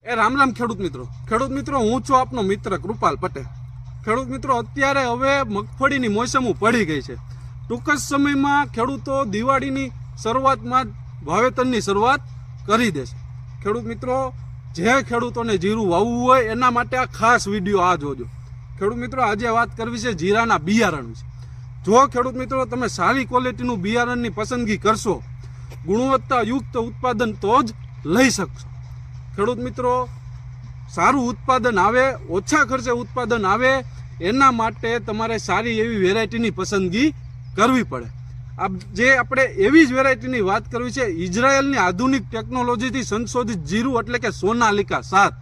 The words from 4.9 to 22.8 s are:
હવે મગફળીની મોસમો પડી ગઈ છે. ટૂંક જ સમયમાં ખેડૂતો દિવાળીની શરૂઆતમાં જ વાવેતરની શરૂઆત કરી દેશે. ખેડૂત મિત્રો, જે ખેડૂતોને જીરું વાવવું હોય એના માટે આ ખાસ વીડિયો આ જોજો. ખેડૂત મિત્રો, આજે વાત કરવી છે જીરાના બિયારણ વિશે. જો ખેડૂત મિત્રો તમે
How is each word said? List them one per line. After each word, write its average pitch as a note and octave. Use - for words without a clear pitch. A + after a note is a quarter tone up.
હવે C4+
મગફળીની B3
મોસમો A#3
પડી G#3+
ગઈ D#3
છે. B2
ટૂંક A#3+
જ D4
સમયમાં C#4+
ખેડૂતો C4+
દિવાળીની C4
શરૂઆતમાં B3+
જ G#3+
વાવેતરની B3
શરૂઆત A3+
કરી A3
દેશે. C3+
ખેડૂત A3
મિત્રો, B3+
જે A#3+
ખેડૂતોને A#3
જીરું G#3
વાવવું A#3
હોય B3+
એના A#3+
માટે A#3+
આ B3+
ખાસ A3+
વીડિયો G3+
આ F3+
જોજો. C#3+
ખેડૂત G#3+
મિત્રો, B3
આજે A#3
વાત A#3
કરવી A#3
છે A#3
જીરાના G3+
બિયારણ D#3+
વિશે. -
જો A#3+
ખેડૂત B3+
મિત્રો B3+
તમે A#3+